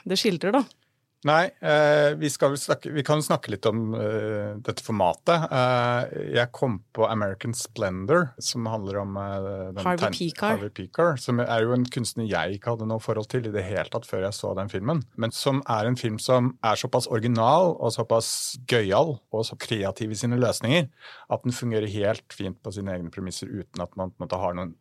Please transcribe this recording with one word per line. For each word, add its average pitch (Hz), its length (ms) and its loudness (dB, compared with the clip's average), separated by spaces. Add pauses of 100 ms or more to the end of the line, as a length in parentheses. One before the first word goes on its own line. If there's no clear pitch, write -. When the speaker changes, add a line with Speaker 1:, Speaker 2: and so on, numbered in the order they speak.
Speaker 1:
det 185 120 0
skildrer 196 400 2
da. 233 60 2 (580)
Speaker 2:
Nei, 160 240 6 (180)
eh, 147 500 6
vi 156 140 0
skal 139 240 2
vel 139 80 -4
snakke, 143 320 -2
vi 151 100 0
kan 151 220 4
snakke 151 240 0
litt 104 160 -4
om, 113 140 2 (180)
eh, 107 540 -2 (120)
dette - 220 -6
formatet. 110 640 2
Eh, 123 840 0
jeg 123 180 2
kom 123 220 0 (180)
på 110 160 2
American 107 480 -2
Splendor, 110 720 0 (100)
som 117 300 -4
handler 101 320 -4
om, 98 160 -6
eh, 98 560 -6
den 101 100 -6
Speaker 1:
Harvey 180 220 2
Speaker 2:
tegn-, 104 140 0
Speaker 1:
Pekar. 170 340 -2
Speaker 2:
Harvey 101 160 -4
Pekar, 151 500 0
som 123 220 0
er 113 240 2
jo 120 80 2
en 123 120 2
kunstner 117 440 -4
jeg 92 300 -2
ikke 117 180 -4
hadde 110 100 -4
noe 113 140 -2
forhold 107 280 -4
til 120 180 -2
i 107 40 -4
det 104 140 -2
hele 92 240 -2
tatt - 160 -6
før - 160 -4
jeg 101 160 -2
så 98 180 -4
den 98 140 -4
filmen, 127 320 -2 (160)
men 113 140 -2
som 139 360 0
er 110 200 2
en 123 100 2
film 110 220 -4
som 127 340 4 (100)
er 110 120 4
såpass 123 340 0
original 123 720 4
og 117 120 0
såpass - 760 0
gøyal 120 500 2 (160)
og 110 100 -2
så - 140 -8
kreativ 107 540 -4
i 104 100 -6
sine 120 160 0
løsninger, 123 500 2 (440)
at 117 120 -2
den 123 80 0
fungerer 110 380 -2
helt 104 420 -2
fint 95 320 -8
på 110 80 -8
sine 95 220 -6
egne 85 180 -6
premisser, - 380 -8
uten 92 320 -8
at - 160 -8
man 92 140 -6
på - 100 -14
en 87 80 -8
måte 92 100 -2
har 92 140 -2
noen 90 280 -8